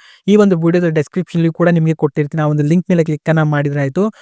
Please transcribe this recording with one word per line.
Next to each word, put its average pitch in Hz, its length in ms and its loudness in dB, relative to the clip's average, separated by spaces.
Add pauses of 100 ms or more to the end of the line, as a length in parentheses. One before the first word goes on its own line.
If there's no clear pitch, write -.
(280)
ಈ 196 80 4
ಒಂದು 202 220 4
ವಿಡಿಯೋದ 170 300 0
ಡಿಸ್ಕ್ರಿಪ್ಷನ್ 165 540 -4
ಅಲ್ಲಿ 165 120 0
ಕೂಡ 175 160 0
ನಿಮ್ಗೆ 160 240 2
ಕೊಟ್ಟಿರ್ತೀನಿ. 151 500 -4
ಆ - 20 0
ಒಂದು 151 180 0
ಲಿಂಕ್ 165 260 0
ಮೇಲೆ 170 140 2
ಕ್ಲಿಕ್ 156 260 -6
ಅನ್ನ 160 120 2
ಮಾಡಿದ್ರೆ 147 400 -2
ಆಯ್ತು. 160 300 -2 (100)